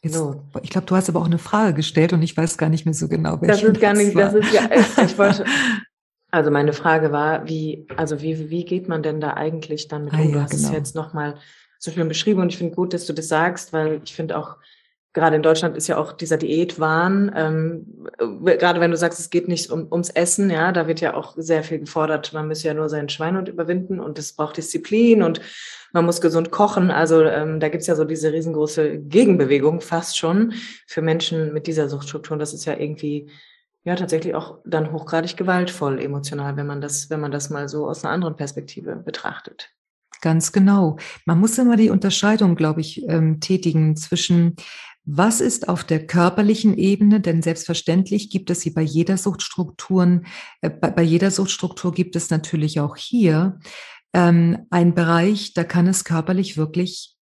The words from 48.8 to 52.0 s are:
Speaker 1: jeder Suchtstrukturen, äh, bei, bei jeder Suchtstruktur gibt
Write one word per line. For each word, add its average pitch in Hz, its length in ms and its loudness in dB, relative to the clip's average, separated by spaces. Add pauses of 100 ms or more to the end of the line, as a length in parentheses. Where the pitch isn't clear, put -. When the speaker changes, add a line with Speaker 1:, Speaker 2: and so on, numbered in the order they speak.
Speaker 1:
jeder 160 360 0
Suchtstrukturen, 180 1080 0 (360)
äh, - 80 -2
bei, - 220 -2
bei 170 120 2
jeder 170 260 4
Suchtstruktur 185 640 -4
gibt 175 220 -2